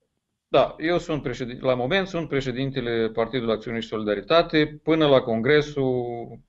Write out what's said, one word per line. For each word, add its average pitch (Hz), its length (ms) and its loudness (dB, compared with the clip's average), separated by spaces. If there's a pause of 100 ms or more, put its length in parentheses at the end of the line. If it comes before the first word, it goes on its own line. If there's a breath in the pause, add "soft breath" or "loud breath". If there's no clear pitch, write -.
(480)
Da, 127 320 2
eu 170 200 0
sunt 160 220 -4
președin-, 123 400 -8
la 131 120 2
moment 139 340 0
sunt 165 200 -6
președintele 127 840 -2
Partidului 113 440 -2
Acțiune 113 260 -4
și 110 80 -8
Solidaritate 151 960 0
până 156 240 4
la 135 140 8
congresul 123 1300 0